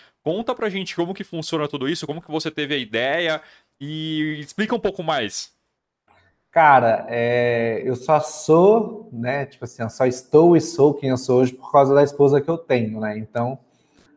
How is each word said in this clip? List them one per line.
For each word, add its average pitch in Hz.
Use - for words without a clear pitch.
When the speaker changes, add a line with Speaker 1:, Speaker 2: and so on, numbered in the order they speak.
Speaker 1:
Conta 226
pra 220
gente 185
como 175
que 190
funciona 156
tudo 135
isso, 156
como 156
que -
você 156
teve 147
a 143
ideia 135
e 156
explica 208
um 233
pouco 190
mais. 139
Speaker 2:
Cara, 131
é, 120
eu 127
só 151
sou, 185
né, 123
tipo -
assim, -
eu 113
só -
estou 151
e 156
sou 143
quem 135
eu 127
sou 127
hoje 127
por -
causa 139
da 143
esposa 143
que -
eu 165
tenho, 110
né? 107
Então, 120